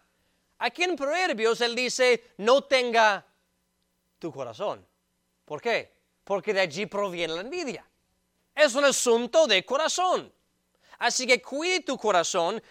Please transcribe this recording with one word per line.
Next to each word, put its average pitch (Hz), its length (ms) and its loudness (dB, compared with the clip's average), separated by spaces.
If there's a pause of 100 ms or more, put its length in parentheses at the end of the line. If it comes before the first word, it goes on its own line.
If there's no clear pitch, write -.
(580)
Aquí 247 240 -4
en 359 140 0
Proverbios 269 640 0
él 233 120 -2
dice, 247 640 0
"No 247 280 4
tenga 226 600 2 (920)
tu 170 120 -10
corazón". 123 560 -10 (600)
¿Por 147 160 -10
qué? 202 320 -2 (300)
Porque 202 280 -4
de 196 80 0
allí 185 240 -2
proviene 175 500 -4
la 165 60 -6
envidia. 262 480 -10 (640)
Es 277 200 4
un 285 100 0
asunto 247 600 2
de 190 180 2
corazón. 302 640 -2 (680)
Así 240 280 -2
que 254 140 4
cuide 339 400 -4
tu 269 160 -6
corazón 185 760 0